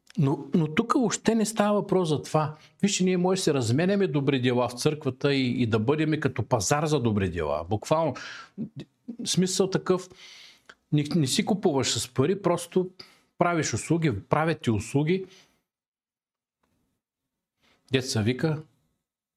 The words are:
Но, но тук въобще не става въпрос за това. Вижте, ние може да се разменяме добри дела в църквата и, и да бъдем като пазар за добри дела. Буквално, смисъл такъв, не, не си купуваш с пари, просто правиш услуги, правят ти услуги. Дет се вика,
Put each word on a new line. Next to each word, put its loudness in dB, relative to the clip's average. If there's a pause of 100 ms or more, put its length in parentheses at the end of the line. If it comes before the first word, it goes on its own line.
(180)
Но, 0
но 0
тук 0
въобще 0
не 2
става 0
въпрос 0
за 0
това. -2 (260)
Вижте, 2
ние 2
може 2
да -6
се 2
разменяме 2
добри 0
дела 2
в -12
църквата -2
и, 0
и 2
да 2
бъдем 0
като -2
пазар 0
за 2
добри 2
дела. -2
Буквално, -2 (1080)
смисъл 0
такъв, -2 (840)
не, 2 (100)
не 2
си 0
купуваш 0
с -8
пари, 0
просто 0 (480)
правиш 2
услуги, 0
правят 0
ти 0
услуги. 0 (2750)
Дет 0
се 0
вика, -2 (760)